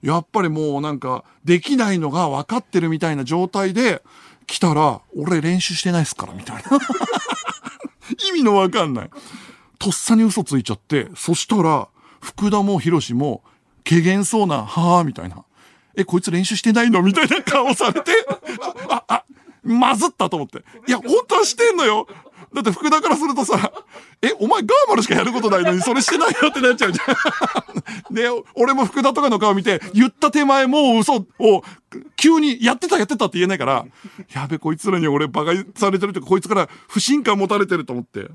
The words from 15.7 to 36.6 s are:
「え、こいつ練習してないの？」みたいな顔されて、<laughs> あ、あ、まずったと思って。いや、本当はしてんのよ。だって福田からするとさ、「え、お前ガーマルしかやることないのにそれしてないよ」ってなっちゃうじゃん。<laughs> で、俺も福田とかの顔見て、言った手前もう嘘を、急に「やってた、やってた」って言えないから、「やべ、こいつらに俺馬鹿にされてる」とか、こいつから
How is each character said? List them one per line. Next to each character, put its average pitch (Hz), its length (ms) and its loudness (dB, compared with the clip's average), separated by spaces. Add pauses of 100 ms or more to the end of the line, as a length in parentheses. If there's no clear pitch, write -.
「え、 190 100 -2
こ 175 140 0
い - 20 2
つ 180 120 -4
練 180 120 0
習 202 120 -4
し - 60 -6
て 226 100 2
な 233 100 4
い 240 80 4
の？」 190 120 4
み 196 120 4
た 320 80 2
い - 60 2
な 349 160 0
顔 269 300 0
さ - 180 0
れ 311 80 -4
て、 330 100 -6 (400)
<laughs> 349 400 -10
あ、 247 160 -4
あ、 - 180 -2 (380)
ま 240 320 2
ず 302 140 0
っ - 20 0
た - 180 -2
と 185 80 -6
思 143 100 -6
っ - 20 -20
て。 - 160 -16 (240)
い - 20 -2
や、 247 80 0
本 339 300 0
当 381 80 0
は 370 80 4
し - 120 -4
て 466 160 4
ん 359 40 -2
の 320 80 0
よ。 214 240 0 (440)
だ 269 100 -4
っ - 20 -6
て 214 80 2
福 294 180 -2
田 311 100 4
か 427 80 -2
ら 285 80 2
す 294 80 -2
る 277 120 -2
と 262 80 -2
さ、 196 280 -2 (480)
「え、 269 200 0
お 214 80 0
前 392 140 2
ガ 214 40 -4
ー 523 220 4
マ 415 80 4
ル 220 80 2
し 240 40 -6
か - 60 2
や - 80 2
る 247 100 -2
こ 247 80 -2
と 220 100 0
な 190 100 2
い - 20 0
の 175 80 2
に 180 100 0
そ 233 140 -2
れ 262 80 0
し - 40 0
て 330 120 0
な 330 80 2
い 381 60 0
よ」 - 180 -2
っ - 20 -16
て 277 80 -6
な 254 120 4
っ - 20 2
ち - 80 -2
ゃ 208 60 0
う 180 40 -2
じ 170 80 -4
ゃ - 1120 -4
ん。 - 20 -8
<laughs> - 0 -
で、 233 140 0 (280)
俺 254 180 2
も 262 120 2
福 269 180 -4
田 277 80 4
と 311 100 -2
か 277 80 4
の 214 80 0
顔 208 160 4
見 196 80 0
て、 185 180 0 (140)
言 233 140 6
っ - 20 -2
た - 220 0
手 294 120 2
前 269 220 4
も 269 300 4
う - 20 4
嘘 220 280 0 (120)
を、 190 240 4 (540)
急 320 240 6
に 277 240 0
「や 247 100 2
っ 247 40 -8
て 349 100 -6
た、 359 100 2
や 208 60 2
っ - 20 -4
て 277 100 -4
た」 202 100 0
っ 151 40 -4
て 170 80 -6
言 180 60 2
え - 20 0
な 190 80 0
い 160 40 -6
か 131 80 -2
ら、 131 180 0 (500)
「や 139 140 -6
べ、 156 100 -6
こ 156 140 -4
い 165 40 -4
つ 202 140 -4
ら 185 80 0
に 160 80 0
俺 147 200 0
馬 143 180 -4
鹿 170 100 0
に 190 100 -4 (120)
さ 202 160 0
れ 190 80 0
て 202 80 -2
る」 196 60 -6
と 170 60 -6
か、 131 60 -18
こ 185 120 2
い - 20 0
つ 175 80 -12
か 202 80 2
ら 175 120 0 (200)